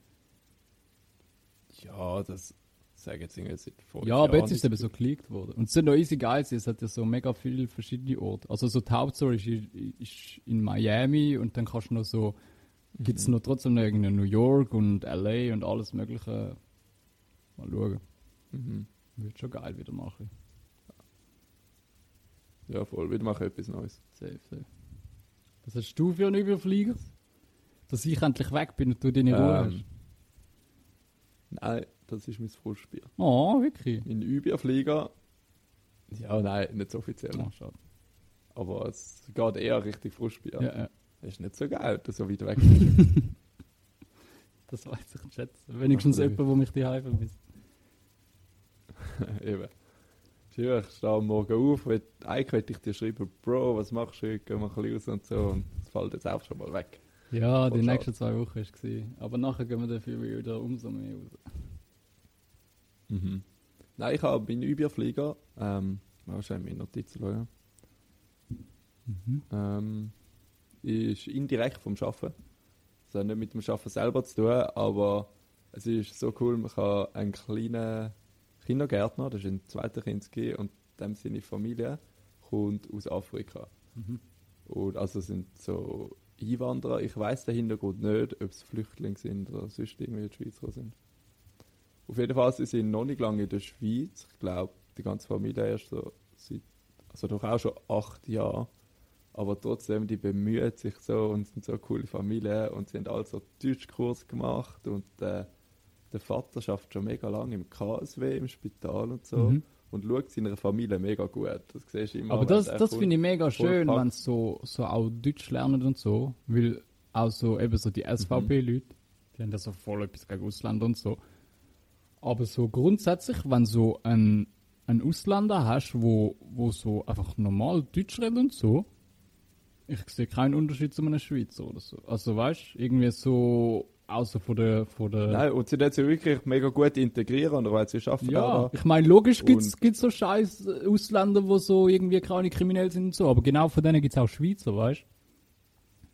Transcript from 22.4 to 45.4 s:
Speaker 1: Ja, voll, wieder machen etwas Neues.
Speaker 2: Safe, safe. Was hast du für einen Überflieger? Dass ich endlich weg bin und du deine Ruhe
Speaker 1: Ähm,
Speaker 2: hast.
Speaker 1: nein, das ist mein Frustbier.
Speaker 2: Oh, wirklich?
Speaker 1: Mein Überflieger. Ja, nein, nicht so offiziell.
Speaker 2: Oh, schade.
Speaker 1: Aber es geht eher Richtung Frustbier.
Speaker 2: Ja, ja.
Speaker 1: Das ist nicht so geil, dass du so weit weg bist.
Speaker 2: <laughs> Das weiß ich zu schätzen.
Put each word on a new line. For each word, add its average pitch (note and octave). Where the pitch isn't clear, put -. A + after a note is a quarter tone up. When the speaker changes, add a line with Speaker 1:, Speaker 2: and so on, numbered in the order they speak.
Speaker 1:
Ja, -
voll, E2+
wieder F#2
machen G#2
etwas F#2+
Neues. G2+
Speaker 2:
Safe, F#2
safe. -
Was A#2
hast A#2
du E3+
für F#3
einen G3
Überflieger? G3+
Dass B2+
ich D#3+
endlich C#3
weg D3
bin B2+
und -
du C3
deine B2+
Ruhe F#2+
Speaker 1:
Ähm, F#2
Speaker 2:
hast. F2+
Speaker 1:
nein, -
das G#2+
ist G#2+
mein A2+
Frustbier. -
Speaker 2:
Oh, F3
wirklich? A#2+
Speaker 1:
Mein A2
Überflieger. C#3
Ja, G#2+
nein, G2+
nicht G2
so A2+
offiziell. -
Speaker 2:
Oh, G#2
schade. -
Speaker 1:
Aber G2+
es -
geht A2+
eher A2+
Richtung -
Frustbier. -
Speaker 2:
Ja, B2
ja. A2+
Speaker 1:
Das -
ist -
nicht F#2+
so C#3+
geil, -
dass -
du G#2+
so F#2+
weit G2
weg G#2
bist. -
Speaker 2:
<laughs> -
Das -
weiß -
ich -
zu C#3+
schätzen. -